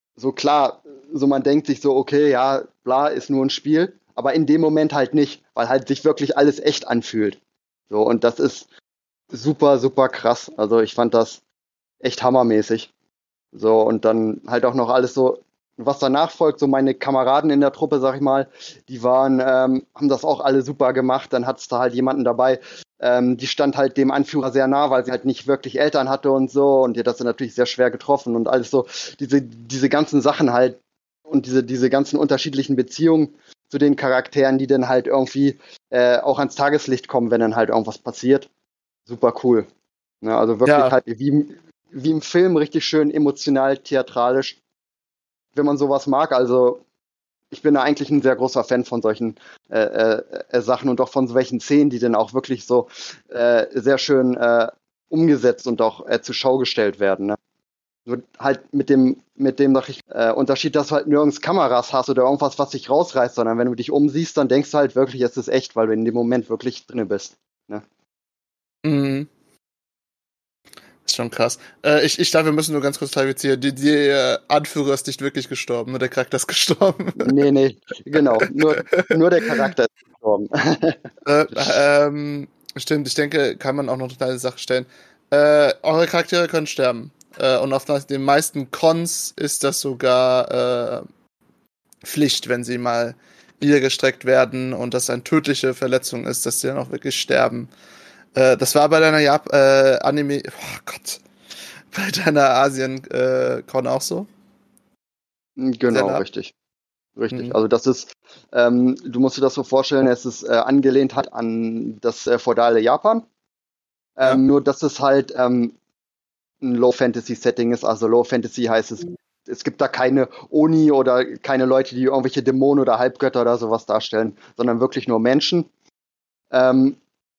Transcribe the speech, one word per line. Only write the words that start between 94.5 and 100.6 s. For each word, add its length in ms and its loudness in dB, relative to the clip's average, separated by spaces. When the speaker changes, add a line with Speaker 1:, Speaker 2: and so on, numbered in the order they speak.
Speaker 2:
und 220 -8
das 160 -4
eine 120 -6
tödliche 520 -2
Verletzung 520 -4
ist, 180 -6
dass 160 -4
sie 60 -6
dann 120 -4
auch 120 -8
wirklich 300 -6
sterben. 480 0
Äh, 220 4
das 180 -4
war 140 4
bei 100 4
deiner 220 4
Jap-, 320 2
äh, 500 6
Anime, 460 -2
oh 380 -16